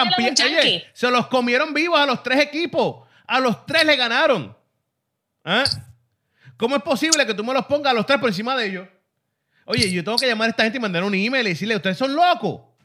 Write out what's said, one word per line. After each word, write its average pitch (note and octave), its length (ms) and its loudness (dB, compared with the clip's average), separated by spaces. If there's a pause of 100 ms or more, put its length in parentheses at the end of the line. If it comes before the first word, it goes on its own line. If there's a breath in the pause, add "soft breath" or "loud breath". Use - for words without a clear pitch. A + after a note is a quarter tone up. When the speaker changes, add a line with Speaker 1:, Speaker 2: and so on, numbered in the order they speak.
Speaker 1:
a - 40 -4
poner A#3+ 160 0
a - 40 0
los C4+ 80 0
Speaker 2:
rampi-, C#4+ 40 4
oye, C#4+ 120 0
Speaker 1:
Yankees? B3+ 280 2 (100)
Speaker 2:
se B3 160 -2
los B3 180 2
comieron B3+ 460 0
vivos D#4+ 260 2
a C#4+ 60 4
los C4 160 0
tres B3+ 200 0
equipos. C#4+ 680 -2 (180 soft breath)
A A#3+ 140 0
los B3+ 260 -2
tres D#4+ 200 2
le D4+ 100 4
ganaron. B3 600 0 (880)
¿Ah? G#3 200 0 (920 soft breath)
¿Cómo A#3+ 180 0
es - 80 -2
posible D4+ 420 0
que G#3+ 80 -4
tú G3+ 100 -6
me A#3+ 100 -4
los C4 120 0
pongas C#4+ 260 0
a B3 40 2
los G#3+ 100 0
tres C4+ 140 2
por A#3+ 100 0
encima A3 260 -4
de A#3 120 -2
ellos? F#3 200 -10 (800)
Oye, A3+ 260 0
yo F3 120 -2
tengo A3 140 -4
que C4 100 2
llamar A3+ 200 0
a - 40 0
esta A3+ 120 0
gente A3+ 140 0
y B3+ 40 -6
mandar F3+ 220 -2
un G3+ 120 -2
email A#3 320 0
y - 20 0
decirle, F#3+ 280 -2
"Ustedes F#3+ 200 -2
son C4+ 180 -2
locos. E4+ 460 0 (240)